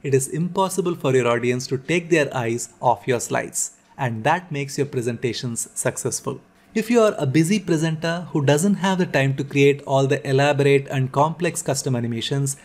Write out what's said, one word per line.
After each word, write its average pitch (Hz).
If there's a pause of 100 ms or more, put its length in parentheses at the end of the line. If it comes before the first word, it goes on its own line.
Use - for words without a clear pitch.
it 139
is 131
impossible 175
for 135
your 120
audience 123
to 131
take 165
their 156
eyes 117 (120)
off 120
your 120
slides, - (260)
and 113
that 170
makes 143
your 139
presentations 117
successful. - (340)
If 220
you 233
are 214
a 147
busy 160
presenter 165
who 147
doesn't 156
have 185
the 180
time 135
to 143
create 139
all 139
the 139
elaborate 139
and 131
complex 160
custom 135
animations, 120